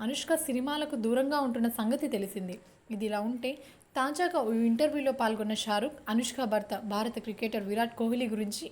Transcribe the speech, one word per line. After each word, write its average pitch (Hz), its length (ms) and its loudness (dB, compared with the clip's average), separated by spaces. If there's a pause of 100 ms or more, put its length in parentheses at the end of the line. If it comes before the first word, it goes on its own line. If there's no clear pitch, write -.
అనుష్క 277 340 0
సినిమాలకు 294 600 0
దూరంగా 262 440 2
ఉంటున్న 240 280 2
సంగతి 233 400 0
తెలిసింది. 190 520 -4 (300)
ఇదిలా 208 300 -2
ఉంటే 247 380 -4 (380)
తాజాగా 302 440 2
ఓ 226 120 2
ఇంటర్వ్యూలో 262 600 4
పాల్గొన్న 220 420 0
షారుఖ్ 214 380 0 (160)
అనుష్క 240 360 0
భర్త 208 400 0
భారత 220 340 -2
క్రికెటర్ 214 440 -4
విరాట్ 220 340 -2
కోహ్లీ 240 320 0
గురించి 214 440 -4